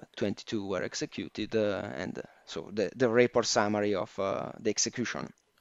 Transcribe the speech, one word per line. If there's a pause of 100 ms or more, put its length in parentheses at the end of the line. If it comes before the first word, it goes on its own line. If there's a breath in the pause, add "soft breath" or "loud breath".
(160)
twenty-two
were
executed,
uh,
and (240)
so
the,
the
report
summary
of,
uh,
the
execution. (280)